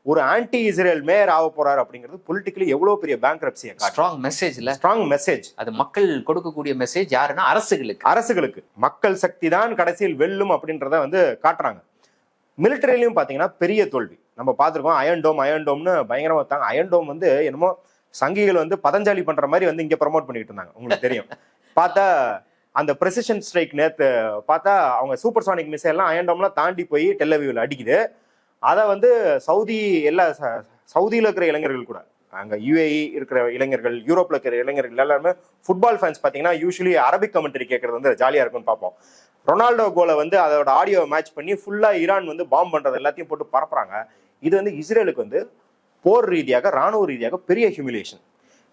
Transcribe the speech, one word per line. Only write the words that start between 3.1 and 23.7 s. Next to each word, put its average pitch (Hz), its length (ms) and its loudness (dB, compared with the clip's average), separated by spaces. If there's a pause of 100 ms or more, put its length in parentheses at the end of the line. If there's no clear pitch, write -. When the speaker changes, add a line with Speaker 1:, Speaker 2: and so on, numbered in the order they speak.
Speaker 1:
பேங்க்ரப்சியை 135 540 -4
காட்டுது. - 200 -4
Speaker 2:
ஸ்ட்ராங் 151 340 -2
மெசேஜ் 151 280 -4
இல்ல? 127 240 -4
Speaker 1:
ஸ்ட்ராங் 175 360 2
மெசேஜ். 143 260 -2 (120)
Speaker 2:
அது 110 160 -10
மக்கள் 143 520 -2
கொடுக்கக்கூடிய 147 640 -4
மெசேஜ் 180 240 -4
யாருன்னா 139 260 0
அரசுகளுக்கு. 143 720 0
Speaker 1:
அரசுகளுக்கு. 190 540 0 (120)
மக்கள் 151 400 2
சக்தி 180 340 -2
தான் 208 260 0
கடைசியில் 175 400 -2
வெல்லும் 190 360 0
அப்படின்றத 151 380 -4
வந்து 156 540 0
காட்டுறாங்க. 143 380 0 (800)
மிலிட்டரியிலையும் 240 540 2
பாத்தீங்கன்னா 151 440 -2
பெரிய 202 280 2
தோல்வி 107 320 -6 (160)
நம்ம 127 240 -2
பார்த்திருக்கோம். 151 460 2
அயர்ன் 165 160 0
டோம், 156 160 2
அயர்ன் 151 260 0
டோம்னு 151 460 0
பயங்கரமா 147 340 0
வைத்தாங்க. 143 260 -4
அயர்ன் 156 200 -2
டோம் 170 160 2
வந்து 151 400 0
என்னமோ 156 340 -2 (460)
சங்கிகள் 185 420 2
வந்து 190 160 -4
பதஞ்சாலி 196 400 2
பண்ற 151 240 -2
மாதிரி 175 180 2
வந்து 165 180 -2
இங்க 156 160 0
ப்ரமோட் 151 260 0
பண்ணிட்டு 117 280 -12
இருந்தாங்க, 90 200 -16
உங்களுக்கு 123 340 -4
தெரியும். 120 200 -4 (260)
<laughs> - 220 -10
பார்த்தா 170 680 2 (300)
அந்த 143 280 0
பிரெசிஷன் 202 380 0
ஸ்ட்ரைக் 170 360 -4